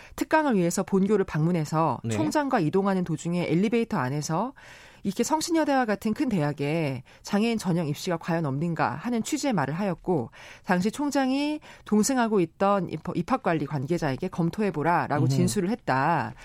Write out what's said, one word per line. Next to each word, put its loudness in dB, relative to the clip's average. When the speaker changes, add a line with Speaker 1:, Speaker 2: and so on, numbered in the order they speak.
Speaker 1:
특강을 2
위해서 2
본교를 2
방문해서 0
Speaker 2:
네. -2
Speaker 1:
총장과 0
이동하는 2
도중에 -2
엘리베이터 2
안에서 -2
이렇게 0
성신여대와 2
같은 0
큰 -2
대학에 0
장애인 0
전형 0
입시가 -4
과연 -2
없는가 0
하는 -2
취지의 -2
말을 0
하였고, -2
당시 2
총장이 0
동승하고 2
있던 0
입-, -6
입학관리 0
관계자에게 -2
검토해보라라고 0
Speaker 2:
음흠. 2
Speaker 1:
진술을 0
했다. 0